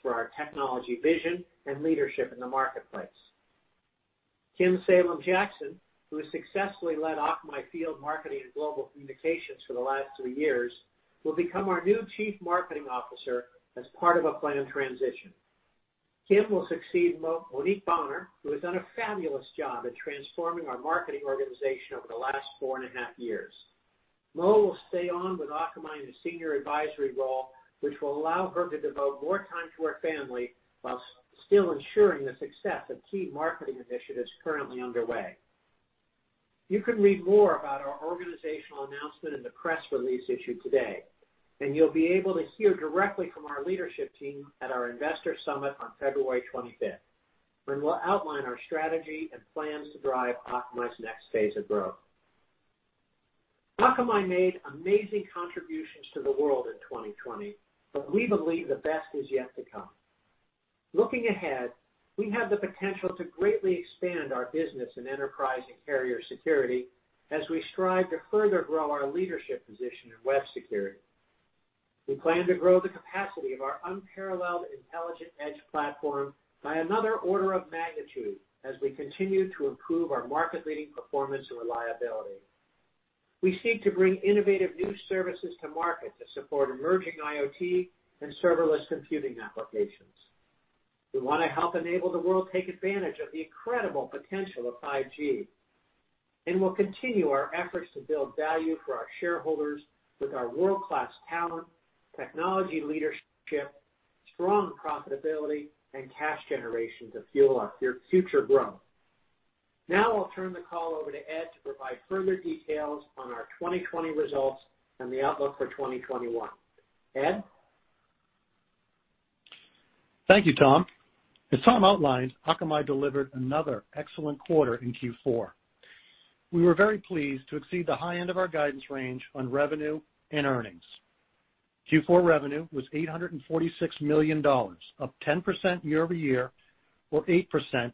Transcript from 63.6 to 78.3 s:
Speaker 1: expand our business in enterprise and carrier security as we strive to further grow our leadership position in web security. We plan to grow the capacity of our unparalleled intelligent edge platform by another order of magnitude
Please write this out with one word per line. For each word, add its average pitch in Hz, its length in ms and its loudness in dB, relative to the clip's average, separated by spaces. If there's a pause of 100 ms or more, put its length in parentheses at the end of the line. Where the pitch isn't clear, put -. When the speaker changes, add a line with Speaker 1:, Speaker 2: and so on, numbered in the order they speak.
Speaker 1:
expand 170 520 -6
our 123 200 -4
business 139 440 -4
in 123 100 -12
enterprise 135 600 -4
and - 200 -20
carrier 127 420 0
security 127 580 2 (440)
as 151 180 -2
we 160 140 -2 (100)
strive 185 380 2
to 165 60 -2 (140)
further 208 320 4
grow 151 280 0
our 139 200 -2
leadership 170 560 -4
position 117 400 -12
in 113 180 -20
web 139 180 2 (100)
security. 101 460 -6 (1080)
We 139 100 -2
plan 170 320 2
to 180 60 4
grow 185 260 6
the - 100 -2
capacity - 640 -8
of - 80 -8
our - 240 -6
unparalleled 185 800 -6 (100)
intelligent 165 540 -10 (100)
edge 147 180 -8 (120)
platform 147 640 -4 (280)
by 151 140 -4
another 214 380 2
order 190 400 2
of - 160 -2
magnitude 151 640 -8 (260)